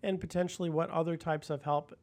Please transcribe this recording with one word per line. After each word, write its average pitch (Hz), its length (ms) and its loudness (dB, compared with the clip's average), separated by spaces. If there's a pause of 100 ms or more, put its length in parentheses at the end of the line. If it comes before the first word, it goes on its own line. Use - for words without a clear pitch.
and 190 180 0
potentially 180 500 0
what 160 200 2
other 165 280 0
types 156 320 -2
of 143 140 -2
help 147 400 0